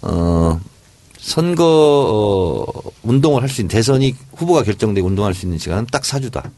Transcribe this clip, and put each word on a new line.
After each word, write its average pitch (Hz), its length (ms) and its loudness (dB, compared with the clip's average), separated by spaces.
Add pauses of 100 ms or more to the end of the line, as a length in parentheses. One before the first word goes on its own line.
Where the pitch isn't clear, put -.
어, 85 580 0 (600)
선거, 170 440 0 (1080)
어, - 160 -14 (120)
운동을 135 400 2
할 135 60 -4
수 135 120 -6
있는, 95 80 -2
대선이 131 460 2 (220)
후보가 165 280 2
결정되고 101 420 0
운동할 98 280 0
수 92 120 -10
있는 85 120 -4
시간은 98 320 -4
딱 139 140 -4
사 135 160 -4
주다. - 380 -8